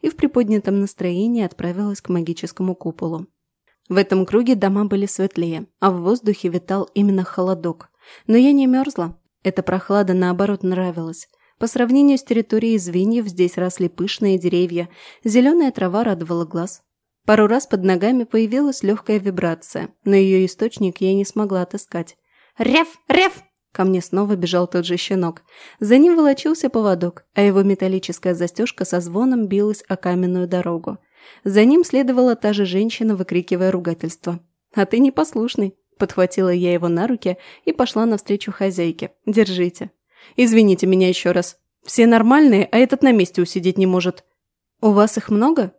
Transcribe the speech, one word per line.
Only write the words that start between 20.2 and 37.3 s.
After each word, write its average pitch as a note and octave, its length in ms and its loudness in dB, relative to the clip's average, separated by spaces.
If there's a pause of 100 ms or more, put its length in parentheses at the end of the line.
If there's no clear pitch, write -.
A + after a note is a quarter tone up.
источник G3 540 -4
я F#3+ 140 0
не G3 100 0
смогла G3 400 -4
отыскать. F3 540 -10 (400)
«Рев! D#4+ 300 2 (200)
Рев!» F#4 240 2 (440)
Ко - 80 -2
мне F#3 180 0
снова G3+ 340 -2
бежал F3 320 -2
тот F3 180 -4
же F3 100 -4
щенок. F3 460 -4 (400)
За A3 160 4
ним E4+ 180 6
волочился D4+ 540 0
поводок, F#3 640 -2
а G#3 80 0
его G3 200 4
металлическая F#3+ 720 -2
застёжка F3 520 -4
со F3+ 160 -2
звоном G#3+ 460 -2
билась G#3 420 -2
о F#3 80 -4
каменную F3+ 500 -2
дорогу. F3 520 -6 (440)
За G3+ 220 4
ним D#4 180 6
следовала B3+ 540 2
та G#3+ 160 -2
же G3+ 120 0
женщина, G#3+ 520 -2
выкрикивая F3+ 540 -2
ругательство. E3+ 680 -6 (340)
«А G3+ 120 0
ты A#3 140 -2
непослушный!» A#3+ 760 0 (220)
Подхватила F#3 560 0
я F3 200 0
его F3 140 -2
на E3+ 200 -2
руки G3+ 300 -4 (280)